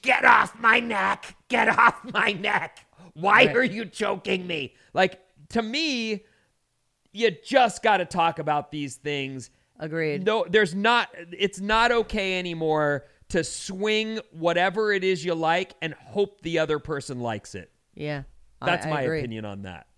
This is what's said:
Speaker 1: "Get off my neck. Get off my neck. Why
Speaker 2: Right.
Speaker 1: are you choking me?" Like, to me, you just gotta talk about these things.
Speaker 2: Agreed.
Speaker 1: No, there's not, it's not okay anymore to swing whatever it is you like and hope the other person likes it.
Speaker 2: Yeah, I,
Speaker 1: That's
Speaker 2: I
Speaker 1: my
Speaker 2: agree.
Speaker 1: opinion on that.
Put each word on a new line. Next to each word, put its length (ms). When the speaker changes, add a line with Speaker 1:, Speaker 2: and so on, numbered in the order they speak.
Speaker 1:
"Get 240
off 340
my 200
neck. 560
Get 220
off 340
my 200
neck. 520
Why 320
Speaker 2:
Right. 100
Speaker 1:
are 80
you 220
choking 600
me?" 300
Like, 280
to 120
me, 640
you 180
just 500
gotta 240
talk 340
about 320
these 260
things. 520
Speaker 2:
Agreed. 460
Speaker 1:
No, 240
there's 260
not, 340
it's 300
not 300
okay 460
anymore 680
to 140
swing 760
whatever 600
it 140
is 180
you 100
like 480
and 120
hope 480
the 180
other 180
person 440
likes 340
it. 160
Speaker 2:
Yeah, 280
I, 40
Speaker 1:
That's 200
Speaker 2:
I 40
Speaker 1:
my 140
Speaker 2:
agree. 160
Speaker 1:
opinion 260
on 180
that. 240